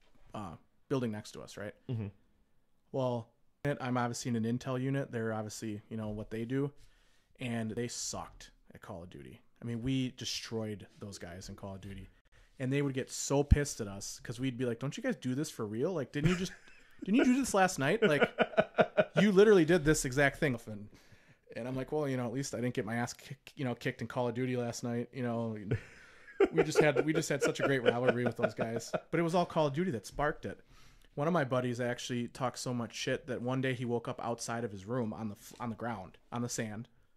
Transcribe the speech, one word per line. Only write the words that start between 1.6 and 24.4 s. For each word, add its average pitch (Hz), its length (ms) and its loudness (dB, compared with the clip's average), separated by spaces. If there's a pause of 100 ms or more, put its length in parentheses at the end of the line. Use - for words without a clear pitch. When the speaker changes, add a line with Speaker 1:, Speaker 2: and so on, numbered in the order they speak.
Speaker 2:
Mm-hmm. 110 160 -2 (840)
Speaker 1:
Well, 123 380 -2 (500)
I'm 127 160 -2
obviously 120 320 -2
in 120 160 0
an 120 140 0
intel 127 220 -4
unit. 135 300 -2
They're 113 220 -2
obviously, 107 560 -6
you 113 80 -8
know, 110 140 -4
what 107 200 -8
they 113 140 -4
do, 135 260 0 (680)
and 117 320 -4
they 120 160 -4
sucked - 600 -8 (240)
at - 80 -18
Call 90 200 -10
of 90 80 -14
Duty. 71 300 -16 (200)
I - 40 -14
mean, 117 180 -6
we 131 340 0
destroyed 107 680 -6 (140)
those 101 180 -12
guys 92 300 -12
in 98 80 -12
Call 98 200 -10
of 95 40 -12
Duty, 98 300 -12 (480)
and 131 120 -2
they 143 120 2
would 139 120 0
get 127 160 -4
so - 320 2
pissed 143 380 4
at 104 80 -4
us 98 340 -10
'cause 117 160 -8
we'd 127 200 -2
be 127 80 0
like, 117 120 -2
"Don't 139 200 -4
you 226 40 -10
guys 254 140 -2
do 127 180 -2
this 147 160 -2
for - 160 -6
real? 120 280 0
Like, 139 180 -4
didn't 147 180 2
you 180 60 2
just, 180 160 -4 (260)
<laughs> - 260 -18
didn't 196 120 4
you 311 80 8
do 247 160 8
this 240 140 -2
last 190 240 6
night? 151 240 4
Like, 151 280 6 (880)
you 202 120 8
literally 196 320 10
did 160 200 4
this 151 200 4
exact 135 340 2
thing." 131 280 2
And, 104 220 -10 (680)
and 117 120 -6
I'm 131 60 -4
like, 131 180 -6
"Well, 151 160 2
you 131 80 0
know, 123 100 0
at 110 60 -4
least 135 220 -4
I 110 60 -2
didn't 123 140 0
get 123 120 -2
my 113 100 -2
ass 120 180 -2
kick, - 420 -16
you 143 80 -4
know, 120 100 0
kicked - 280 -4
in 117 60 -6
Call 123 200 0
of 113 60 -2
Duty 127 220 0